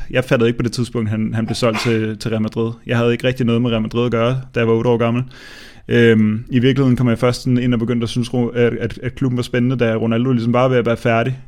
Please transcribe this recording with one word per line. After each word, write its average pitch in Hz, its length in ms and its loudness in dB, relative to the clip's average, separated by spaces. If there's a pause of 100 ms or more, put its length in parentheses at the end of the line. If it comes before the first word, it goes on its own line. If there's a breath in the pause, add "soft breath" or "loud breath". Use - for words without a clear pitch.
(120)
jeg 127 120 0
fattede 120 260 2
ikke 120 80 -2
på - 60 -4
det 117 80 -2
tidspunkt, 117 380 -4
han, 110 240 -2
han 113 120 -2
blev 110 100 -6
solgt 110 240 0
til, 110 380 -2
til 107 140 -6
Real 110 100 -2
Madrid. 113 300 -2 (140)
Jeg 120 120 -2
havde 120 140 2
ikke 120 160 -2
rigtig 127 180 -2
noget 117 160 2
med 123 100 0
Real 113 100 0
Madrid 110 240 -2
at 120 60 -2
gøre, 120 300 0 (140)
da 120 40 0
jeg 117 80 2
var 113 60 4
otte 113 160 2
år 117 80 2
gammel. 120 260 0 (640 loud breath)
Øhm, 113 640 4
i 131 100 2
virkeligheden 127 380 4
kom 123 120 2
jeg 113 80 2
først 123 240 0
sådan 123 160 0
ind 123 160 0
og 113 60 0
begyndte 117 240 -2
at 110 60 -4
synes, 120 240 -4
Ro-, 120 160 0
at, 120 240 2
at, - 300 -6
at 127 120 -8
klubben 127 220 -2
var 120 60 -2
spændende, 127 320 0
da 117 200 0
Ronaldo 117 360 0
ligesom 117 200 0
bare 120 120 2
var 131 60 2
ved 127 80 2
at 113 80 2
være 117 120 0
færdig. 117 500 0